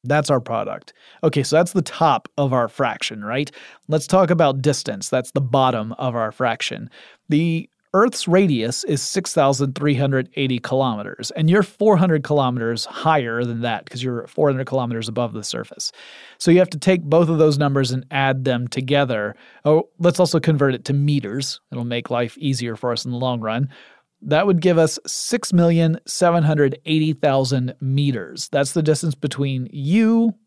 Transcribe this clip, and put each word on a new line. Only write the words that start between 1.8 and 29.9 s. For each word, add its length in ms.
top 460
of 140
our 160
fraction, 560
right? 260
Let's 180
talk 240
about 320
distance. 460
That's 240
the 80
bottom 540
of 200
our 160
fraction. 580
The 400
Earth's 340
radius 560
is 180
six 300
thousand 420
three 200
hundred 420
eighty 220
kilometers, 720
and 180
you're 120
four 340
hundred 260
kilometers 640
higher 600
than 180
that 280
'cause 120
you're 260
four 220
hundred 160
kilometers 420
above 240
the 100
surface. 480
So 120
you 80
have 120
to 80
take 240
both 260
of 100
those 200
numbers 320
and 200
add 340
them 240
together. 680
Oh, 240
let's 220
also 180
convert 360
it 100
to 80
meters. 680
It'll 120
make 260
life 280
easier 380
for 160
us 120
in 60
the 60
long 240
run. 300
That 260
would 140
give 180
us 280
six 480
million 520
seven 360
hundred 420
eighty 300
thousand 680
meters. 680
That's 240
the 100
distance 320
between 580
you 600